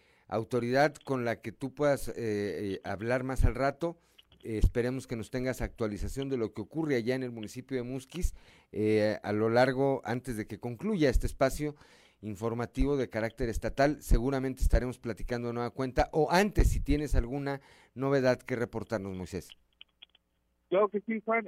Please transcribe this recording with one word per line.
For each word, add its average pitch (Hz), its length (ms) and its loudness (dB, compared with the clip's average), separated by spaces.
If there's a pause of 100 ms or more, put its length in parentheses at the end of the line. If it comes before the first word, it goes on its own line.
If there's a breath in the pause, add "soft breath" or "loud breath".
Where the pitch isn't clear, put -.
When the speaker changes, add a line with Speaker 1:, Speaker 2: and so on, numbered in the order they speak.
(300 soft breath)
Speaker 1:
autoridad 123 760 2
con 131 220 -2
la 113 160 -2
que 117 100 -10
tú 131 220 -8
puedas, 143 340 0
eh, 120 100 -6
eh, 101 680 -2
hablar 113 380 -4
más 131 200 -2
al 123 120 4
rato? 139 420 -2 (440 soft breath)
Eh, 110 160 -4
esperemos 123 480 2
que 120 120 -8
nos 107 140 -10
tengas 127 300 -4
actualización 107 680 -4
de 135 80 -2
lo 110 160 -2
que 113 80 -8
ocurre 147 340 -2
allá 120 200 0
en 131 80 -4
el 123 80 -6
municipio 117 440 -8
de 123 80 -2
Musquis, 135 520 -2 (360 soft breath)
eh, 107 500 2
a 104 120 -2
lo 110 160 2
largo, 131 560 4
antes 117 320 -4
de 107 100 -4
que 104 120 -10
concluya 151 500 0
este 117 180 2
espacio 147 480 0 (460 soft breath)
informativo 117 760 -2
de 127 120 -2
carácter 113 400 -2
estatal. 139 520 0
Seguramente 131 600 2
estaremos 127 360 2
platicando 120 520 -4
de 117 40 -4
nueva 120 160 -4
cuenta, 131 420 -2
o 147 200 0
antes, 180 380 4
si - 100 2
tienes 147 340 0
alguna 139 480 0 (320 soft breath)
novedad 127 480 4
que - 140 -4
reportarnos, 104 600 -4
Moisés. 90 340 -8 (1200)
Speaker 2:
Claro 196 180 4
que 202 140 -4
sí, 220 220 -4
Juan. 226 240 -2